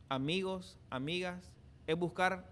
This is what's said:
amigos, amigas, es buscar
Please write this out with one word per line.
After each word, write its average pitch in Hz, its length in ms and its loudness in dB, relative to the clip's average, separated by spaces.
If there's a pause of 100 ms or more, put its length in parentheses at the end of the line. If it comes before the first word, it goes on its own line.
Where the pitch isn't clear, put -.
amigos, 180 720 0 (100)
amigas, 180 640 -4 (340)
es 160 120 4
buscar 180 540 2